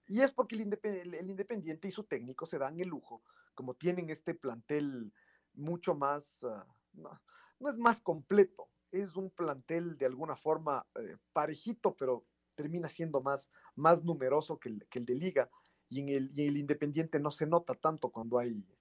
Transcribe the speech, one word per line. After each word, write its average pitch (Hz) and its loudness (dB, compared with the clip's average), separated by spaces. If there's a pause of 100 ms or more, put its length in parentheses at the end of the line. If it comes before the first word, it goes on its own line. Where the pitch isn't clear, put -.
Y 208 2
es 269 6
porque 233 -2
el 220 -4
Independ-, 208 -4
el, 175 -10
el 180 -8
Independiente 190 -6
y 185 -4
su 208 -8
técnico 127 -6
se 165 -4
dan 139 -4
el 185 -2
lujo, - -12 (320)
como 127 -8
tienen 175 -2
este 156 -4
plantel 127 -4 (420)
mucho 170 -2
más, 143 -2
ah, 110 -6 (260)
no, - -16 (500)
no 269 -2
es 233 -4
más 233 6
completo, 185 4 (220)
es 185 -4
un 190 -6
plantel 165 -2
de 131 0
alguna 131 -2
forma, 151 0 (140)
eh, 98 -10 (160)
parejito, 156 0
pero 127 0 (280)
termina 160 -4
siendo 156 -2
más, 139 -2 (260)
más 160 8
numeroso 147 2
que 117 -10
el, 104 -8
que - -6
el 120 -4
de 123 0
Liga, 143 2 (400)
y 135 -6
en 139 -4
el, 135 0
y 147 2
el 147 2
Independiente 147 0
no 147 0
se 151 -2
nota 170 2
tanto 156 -2
cuando 113 -2
hay, 117 -2 (180)